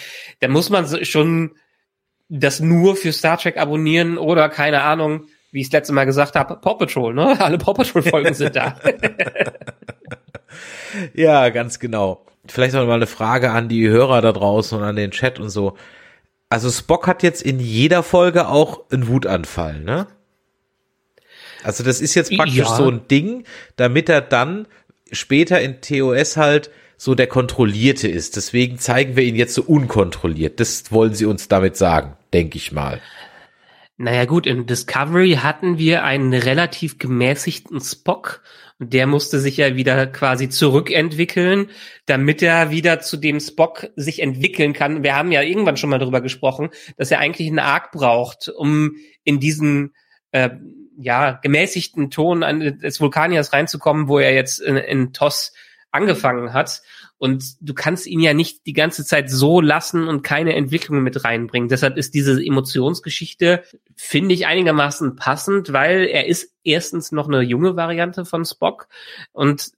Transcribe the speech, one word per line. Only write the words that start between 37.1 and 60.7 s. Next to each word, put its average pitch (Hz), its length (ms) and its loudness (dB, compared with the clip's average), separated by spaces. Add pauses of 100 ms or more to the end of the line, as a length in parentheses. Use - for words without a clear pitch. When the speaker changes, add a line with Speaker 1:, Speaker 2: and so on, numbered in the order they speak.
Speaker 1:
Spock. - 600 -6 (360)
Und 117 140 -12
der 131 160 4
musste 143 320 0
sich 135 160 -2
ja 139 220 2
wieder 131 300 2
quasi 131 420 -2
zurückentwickeln, 170 1200 0 (380)
damit 143 340 2
er 165 300 4
wieder 165 280 2
zu - 160 -8
dem 147 240 -2
Spock 165 560 -2
sich 147 260 -6
entwickeln 143 520 0
kann. 147 280 -2
Wir 139 140 0
haben 160 160 0
ja 143 100 4
irgendwann 170 360 -2
schon 151 120 -4
mal 135 100 2
drüber 127 200 -2
gesprochen, 131 500 -4 (280)
dass 151 120 -6
er 156 100 2
eigentlich 160 280 -4
einen 156 120 -2
Arc 143 340 -2
braucht, 120 560 0
um 151 480 -2 (260)
in 147 160 0
diesen, 147 540 -2 (380)
äh, 127 180 2 (480)
ja, 131 340 0 (100)
gemäßigten 151 720 -2
Ton 165 320 0
an, 147 360 -4
des 147 200 -8
Vulkaniers 156 540 0
reinzukommen, 151 560 0
wo 143 100 4
er 135 140 4
jetzt 131 260 0
in, 143 160 -2
in 131 380 -2
tos - 400 -2 (380)
angefangen 127 600 0
hat. - 300 -4 (360)
Und 131 440 -4
du 147 120 -10
kannst 175 340 -4
ihn 165 120 -4
ja 160 140 4
nicht 165 320 -2
die 147 80 -8
ganze 151 320 -2
Zeit 139 240 0
so 143 320 4
lassen 160 480 0
und 143 120 -2
keine 156 320 -2
Entwicklung 147 480 -2